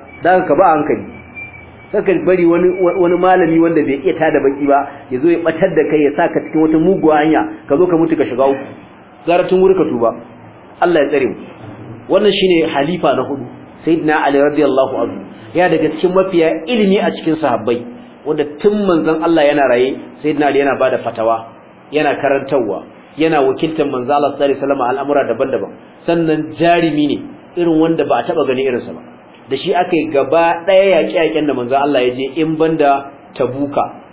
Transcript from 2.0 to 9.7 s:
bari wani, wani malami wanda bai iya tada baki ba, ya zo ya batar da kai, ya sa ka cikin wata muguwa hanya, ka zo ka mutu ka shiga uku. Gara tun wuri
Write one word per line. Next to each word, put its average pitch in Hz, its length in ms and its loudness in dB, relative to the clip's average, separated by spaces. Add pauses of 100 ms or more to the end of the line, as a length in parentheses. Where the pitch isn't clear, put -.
bari 175 200 2
wani, 170 220 4 (300)
wani 175 200 2
malami 180 400 4
wanda 165 240 2
bai 135 200 -2
iya 175 120 0
tada 156 240 0
baki 139 280 0
ba, 139 120 4 (320)
ya 127 80 -4
zo 147 100 2
ya 170 140 2
batar 160 320 0
da 156 80 2
kai, 151 240 0
ya 135 80 2
sa 170 160 0
ka 160 80 -2
cikin - 240 -2
wata 160 160 2
muguwa 156 400 2
hanya, 151 240 2 (240)
ka 143 100 0
zo 180 100 2
ka 175 120 2
mutu 165 180 2
ka 143 80 2
shiga 127 220 0
uku. 139 200 0 (600)
Gara 175 200 2
tun 185 140 2
wuri 190 140 6